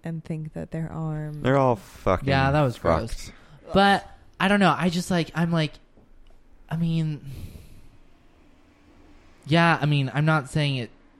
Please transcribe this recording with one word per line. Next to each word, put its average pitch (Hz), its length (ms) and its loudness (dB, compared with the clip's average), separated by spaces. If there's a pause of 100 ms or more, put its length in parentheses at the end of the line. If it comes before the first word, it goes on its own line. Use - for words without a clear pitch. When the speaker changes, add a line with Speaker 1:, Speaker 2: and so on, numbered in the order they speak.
Speaker 1:
and 165 220 -8
think 156 300 -8
that 165 180 -12
they're 160 180 -6
armed. 151 540 -8
Speaker 2:
They're 131 120 2
all 131 200 4
fucking - 520 -2
Speaker 3:
Yeah, 135 220 2
that 147 120 2
was 123 140 0
Speaker 2:
fucked. 85 320 0
Speaker 3:
gross. - 240 -10 (400)
But 196 380 4 (300)
I 185 80 2
don't 202 120 4
know. 175 160 6
I 160 140 0
just, 175 220 -2
like, 170 240 0
I'm 170 160 0
like, 160 220 0 (920)
I - 80 -6
mean, 165 440 -2 (2250)
yeah, 165 340 4
I 143 60 0
mean, 143 260 2
I'm 147 120 0
not 156 260 2
saying 143 260 0
it, 117 140 -8 (300)